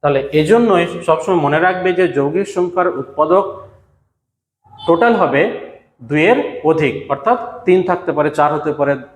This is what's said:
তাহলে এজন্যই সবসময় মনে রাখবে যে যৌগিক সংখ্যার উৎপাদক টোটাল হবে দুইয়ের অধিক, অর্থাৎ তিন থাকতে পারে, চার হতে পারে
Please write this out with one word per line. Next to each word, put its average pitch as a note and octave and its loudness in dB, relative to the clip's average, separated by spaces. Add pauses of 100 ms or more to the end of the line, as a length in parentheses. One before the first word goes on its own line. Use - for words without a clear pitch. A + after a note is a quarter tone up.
তাহলে C#3+ 0 (120)
এজন্যই F3+ 4 (200)
সবসময় E3+ 2
মনে D3 2
রাখবে F#3 0
যে F3+ 2
যৌগিক D3+ -2
সংখ্যার F3+ -2 (140)
উৎপাদক D#3+ 0 (1400)
টোটাল E3+ 4
হবে D3 0 (640)
দুইয়ের D3+ 2 (260)
অধিক, D#3 2 (160)
অর্থাৎ G#3+ 0 (260)
তিন F3+ 4
থাকতে F3+ -2
পারে, D3+ 0
চার D3+ 2
হতে D3+ -4
পারে C#3+ 0 (220)